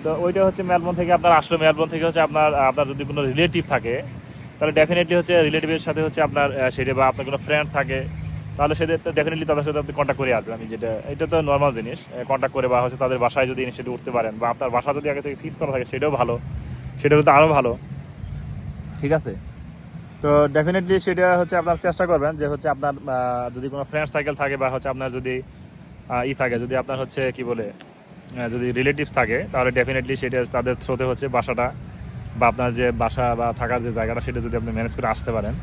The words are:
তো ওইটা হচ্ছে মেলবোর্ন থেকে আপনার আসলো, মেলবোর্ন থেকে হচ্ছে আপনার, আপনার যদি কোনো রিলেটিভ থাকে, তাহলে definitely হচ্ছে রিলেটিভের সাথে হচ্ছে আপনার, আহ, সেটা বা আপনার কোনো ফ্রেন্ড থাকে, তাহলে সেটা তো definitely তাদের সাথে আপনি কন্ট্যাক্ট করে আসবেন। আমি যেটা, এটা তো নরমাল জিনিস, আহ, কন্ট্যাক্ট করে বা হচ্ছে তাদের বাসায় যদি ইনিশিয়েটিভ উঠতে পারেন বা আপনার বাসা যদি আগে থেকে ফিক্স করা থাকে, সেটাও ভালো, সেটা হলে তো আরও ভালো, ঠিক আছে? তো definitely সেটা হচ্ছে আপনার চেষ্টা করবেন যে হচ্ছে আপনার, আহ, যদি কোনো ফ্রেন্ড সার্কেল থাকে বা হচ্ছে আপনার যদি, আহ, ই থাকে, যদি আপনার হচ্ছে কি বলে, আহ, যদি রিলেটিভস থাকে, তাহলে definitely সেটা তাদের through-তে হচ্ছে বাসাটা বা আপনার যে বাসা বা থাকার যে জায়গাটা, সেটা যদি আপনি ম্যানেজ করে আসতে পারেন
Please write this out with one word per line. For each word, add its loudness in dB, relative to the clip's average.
তো 0
ওইটা 2
হচ্ছে 0
মেলবোর্ন 2
থেকে 4
আপনার 6
আসলো, 4
মেলবোর্ন 4
থেকে -2
হচ্ছে 2
আপনার, 4
আপনার 4
যদি -6
কোনো -4
রিলেটিভ 2
থাকে, -2
তাহলে 4
definitely 2
হচ্ছে 4
রিলেটিভের 0
সাথে -2
হচ্ছে 0
আপনার, 2
আহ, 4
সেটা -2
বা 4
আপনার 0
কোনো -4
ফ্রেন্ড 0
থাকে, -2
তাহলে 2
সেটা 0
তো -4
definitely 0
তাদের 2
সাথে 0
আপনি -6
কন্ট্যাক্ট 0
করে 2
আসবেন। -2
আমি -10
যেটা, -4
এটা -2
তো 2
নরমাল 2
জিনিস, -8
আহ, -10
কন্ট্যাক্ট -2
করে 0
বা 4
হচ্ছে -2
তাদের 0
বাসায় 2
যদি -4
ইনিশিয়েটিভ -6
উঠতে -8
পারেন -2
বা 0
আপনার -2
বাসা 0
যদি -2
আগে -4
থেকে -6
ফিক্স -12
করা -4
থাকে, -2
সেটাও -2
ভালো, 0
সেটা 6
হলে 6
তো 8
আরও 10
ভালো, 4
ঠিক 0
আছে? 0
তো 6
definitely 2
সেটা 4
হচ্ছে 2
আপনার 2
চেষ্টা 0
করবেন 2
যে -2
হচ্ছে -2
আপনার, -2
আহ, -4
যদি -8
কোনো -6
ফ্রেন্ড -4
সার্কেল -2
থাকে -2
বা 0
হচ্ছে -4
আপনার -4
যদি, -4
আহ, -2
ই -2
থাকে, 0
যদি -4
আপনার -2
হচ্ছে -2
কি -8
বলে, -4
আহ, -12
যদি -2
রিলেটিভস 0
থাকে, 2
তাহলে 2
definitely 0
সেটা -2
তাদের 0
through-তে -2
হচ্ছে -2
বাসাটা 0
বা 4
আপনার 2
যে 2
বাসা 0
বা 0
থাকার -2
যে -4
জায়গাটা, -2
সেটা -4
যদি -4
আপনি -4
ম্যানেজ -4
করে -2
আসতে -2
পারেন -2